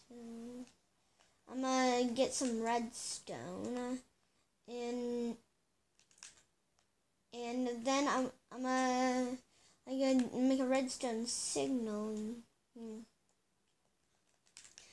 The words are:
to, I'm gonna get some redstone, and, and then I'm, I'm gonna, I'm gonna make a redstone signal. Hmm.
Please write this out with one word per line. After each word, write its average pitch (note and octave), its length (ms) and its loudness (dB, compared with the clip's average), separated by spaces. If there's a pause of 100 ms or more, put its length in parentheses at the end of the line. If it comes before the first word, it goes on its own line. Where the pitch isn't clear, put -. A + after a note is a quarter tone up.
to, A#3+ 580 -14 (880)
I'm B3+ 100 -4
gonna B3+ 440 4 (100)
get B3+ 180 2
some A#3 300 0
redstone, A#3 1400 -4 (680)
and, A#3+ 680 -4 (1900)
and A#3+ 380 -2 (140)
then C#4 240 4
I'm, B3+ 240 2 (200)
I'm B3+ 120 -8
gonna, B3+ 760 2 (480)
I'm C4 140 -2
gonna C4 380 4
make C4 240 6
a C4 40 2
redstone B3+ 600 0
signal. A3 920 -2 (600)
Hmm. A3+ 200 -10 (1900)